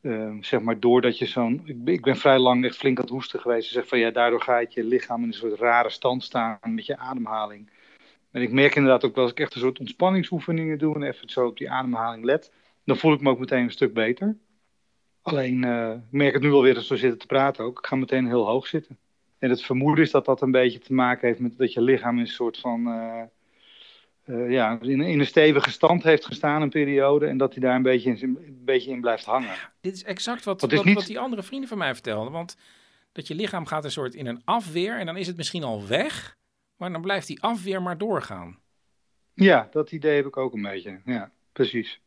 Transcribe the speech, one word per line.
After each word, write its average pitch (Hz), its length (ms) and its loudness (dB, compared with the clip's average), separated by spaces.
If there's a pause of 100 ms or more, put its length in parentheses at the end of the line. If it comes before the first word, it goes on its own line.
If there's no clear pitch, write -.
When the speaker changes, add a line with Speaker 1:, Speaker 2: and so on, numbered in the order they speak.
Speaker 1:
ehm, 110 400 -6
zeg 120 200 0
maar, 113 180 -2
doordat 120 380 4
je 120 80 -2
zo'n," 123 400 -2
ik 123 180 -12
ben, 160 100 2
ik 147 80 -2
ben 135 160 2
vrij 135 220 4
lang 123 260 4
echt 113 120 -4
flink 131 200 0
aan 127 60 -2
het 120 100 -6
hoesten 131 260 -8
geweest. 117 280 -2
Ze - 60 -12
zegt 123 140 -2
van: 123 120 0
"Ja, 113 120 2
daardoor 120 300 2
gaat 120 320 0
je 117 100 -4
lichaam 117 380 0
in 120 60 -2
een 110 60 -4
soort 104 260 -6
rare 120 300 2
stand 127 340 -2
staan 113 420 -4
met 113 200 -6
je 139 120 -6
ademhaling." 110 720 -8 (600)
En 123 100 -4
ik 117 100 -2
merk 139 240 4
inderdaad 131 280 6
ook 120 120 -2
wel, 131 80 2
als 120 100 0
ik - 60 -10
echt 147 160 -4
een 120 60 -6
soort 127 180 -2
ontspanningsoefeningen 165 1000 -2
doe 151 180 0
en 147 80 -6
even - 260 -8
zo 127 160 0
op 113 120 -6
die 135 140 -10
ademhaling 117 520 -4
let, 139 280 0 (340)
dan 135 120 2
voel 156 160 4
ik 143 80 0
me 139 80 4
ook 123 100 2
meteen 127 240 0
een 117 80 -2
stuk - 220 0
beter. 123 440 0 (840)
Alleen, 127 420 -2
eh, 117 280 -2
ik 120 100 -10 (100)
merk 139 220 2
het 143 80 0
nu 143 100 4
alweer, 131 240 8
als 113 120 -6
we 127 100 0
zitten 117 220 0
te - 60 -18
praten 135 400 0
ook, 123 140 -8
ik - 60 -10
ga 135 100 -2
meteen 131 320 0
heel 117 180 2
hoog 120 220 -2
zitten. 151 300 -6 (420)
En 127 100 0
het 120 140 2
vermoeden 147 400 2
is - 80 2
dat 135 140 2
dat 135 160 2
een 131 100 0
beetje 123 280 2
te - 140 -6
maken 123 340 2
heeft 117 120 0
met 120 180 -6
dat 127 160 0
je 120 80 -2
lichaam 120 340 2
in 120 60 0
een 113 60 -2
soort 117 300 -4
van, 120 300 -4
eh, 113 340 -8 (1000)
eh, 120 280 -4
ja, 117 300 2
in, 135 200 0
in 160 180 0
een 143 60 4
stevige 151 460 6
stand 170 320 2
heeft 156 220 4
gestaan 151 360 -2
een 143 80 0
periode 143 580 2
en 135 100 -2
dat 135 160 0
hij 127 100 -8
daar 127 120 4
een 127 60 2
beetje 127 280 4
in, 113 120 -2 (240)
een 135 200 -20
beetje 131 260 0
in 123 100 -8
blijft 117 240 -2
hangen. 120 240 0
Speaker 2:
Ja, - 320 -14
dit 190 120 -6
is 185 100 -16
exact 233 420 -8
wat, - 0 -
Speaker 1:
Want 190 160 -4
het 127 100 0
is 220 60 4
Speaker 2:
wat, 196 100 2
Speaker 1:
niet 208 80 8
Speaker 2:
wat 190 100 -4
die 214 140 -10
andere 233 240 -6
vrienden 269 260 -12
van 214 80 -8
mij 143 160 -2
vertelden. 113 400 -6
Want 170 240 -12 (540)
dat - 160 -16
je - 80 -10
lichaam 185 300 -6
gaat 156 180 -6
een 139 80 -8
soort 127 240 -8
in 139 120 -12
een 120 180 -8
afweer 196 540 -4
en 190 60 -6
dan 165 120 -8
is 180 100 -6
het 180 100 -8
misschien 165 260 -6
al 107 240 -6
weg, 185 500 -4 (400)
maar 180 140 -10
dan 165 100 -8
blijft 190 260 -4
die - 140 -12
afweer 190 400 -4
maar 180 160 -6
doorgaan. 113 600 -6 (760)
Speaker 1:
Ja, 170 380 6
dat 151 200 -4
idee 151 240 0
heb 139 100 2
ik 135 120 -8
ook 127 160 -4
een 107 80 -6
beetje. 98 440 -10
Ja, 120 260 -6 (200)
precies. - 560 -2